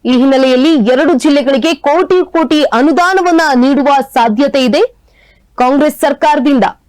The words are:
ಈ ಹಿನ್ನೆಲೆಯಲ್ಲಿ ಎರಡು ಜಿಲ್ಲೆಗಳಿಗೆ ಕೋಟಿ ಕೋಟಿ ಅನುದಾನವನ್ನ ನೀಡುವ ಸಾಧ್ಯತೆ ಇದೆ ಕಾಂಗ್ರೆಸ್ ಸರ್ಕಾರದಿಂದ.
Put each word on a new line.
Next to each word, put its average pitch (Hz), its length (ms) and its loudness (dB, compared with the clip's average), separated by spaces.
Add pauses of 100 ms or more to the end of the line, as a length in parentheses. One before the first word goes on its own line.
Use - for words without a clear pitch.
ಈ 240 60 -2
ಹಿನ್ನೆಲೆಯಲ್ಲಿ 262 600 2
ಎರಡು 262 400 0
ಜಿಲ್ಲೆಗಳಿಗೆ 277 600 0
ಕೋಟಿ 359 520 -2
ಕೋಟಿ 311 380 -2
ಅನುದಾನವನ್ನ 339 760 0 (140)
ನೀಡುವ 269 320 0 (260)
ಸಾಧ್ಯತೆ 254 520 0
ಇದೆ 277 160 0 (720)
ಕಾಂಗ್ರೆಸ್ 285 400 0
ಸರ್ಕಾರದಿಂದ. 285 680 0 (260)